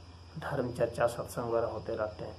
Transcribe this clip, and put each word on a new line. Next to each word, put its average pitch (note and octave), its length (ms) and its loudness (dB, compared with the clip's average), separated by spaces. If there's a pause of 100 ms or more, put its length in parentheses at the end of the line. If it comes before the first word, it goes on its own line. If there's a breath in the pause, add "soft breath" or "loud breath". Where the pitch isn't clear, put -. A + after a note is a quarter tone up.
(380)
धर्म B2+ 340 0
चर्चा, A#2+ 340 4
सत्संग - 380 -2
वगैरह A#2 220 4
होते A2 280 -2
रहते A2 300 -2
हैं। G#2+ 140 -8